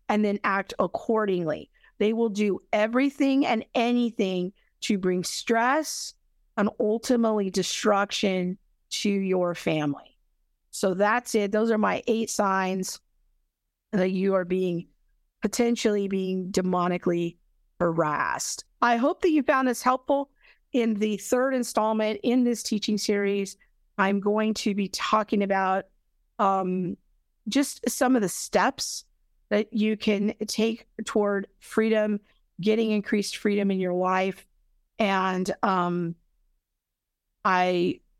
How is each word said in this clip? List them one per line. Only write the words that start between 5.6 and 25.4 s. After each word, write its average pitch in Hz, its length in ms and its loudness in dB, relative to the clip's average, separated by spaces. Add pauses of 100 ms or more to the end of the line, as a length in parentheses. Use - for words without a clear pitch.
and 208 120 2 (100)
ultimately 220 680 2
destruction 196 1080 0 (320)
to - 200 -2
your 185 460 0
family. 147 600 -4 (540)
So 190 220 -2
that's 214 420 0
it. 202 160 2
Those 220 200 2
are 214 60 2
my 196 280 0
eight 226 240 0
signs 190 680 -2 (920)
that 190 200 0
you 190 220 0
are 185 120 0
being, 180 420 -2 (540)
potentially 208 680 0
being 190 440 -4
demonically 175 880 0 (420)
harassed. 160 840 -2 (160)
I 240 160 4
hope 277 240 0
that 370 80 4
you 302 140 2
found 262 240 2
this 240 160 -2
helpful. 277 480 0 (420)
In 226 220 2
the 214 220 -2
third 262 360 0
installment 220 680 0
in 247 200 2
this 240 200 0
teaching 214 340 -2
series, 202 600 -2 (400)
I'm 196 220 2
going 214 360 0
to 202 180 -2
be 196 140 -2
talking 208 560 0